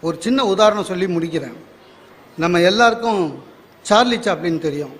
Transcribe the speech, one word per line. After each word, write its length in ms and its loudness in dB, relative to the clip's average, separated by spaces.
ஒரு 200 -6
சின்ன 240 0
உதாரணம் 400 2
சொல்லி 200 -4
முடிக்கிறேன். 500 -4
நம்ம 240 0
எல்லாருக்கும் 840 2
சார்லி 340 2
சாப்ளின் 420 -2
தெரியும். 420 -6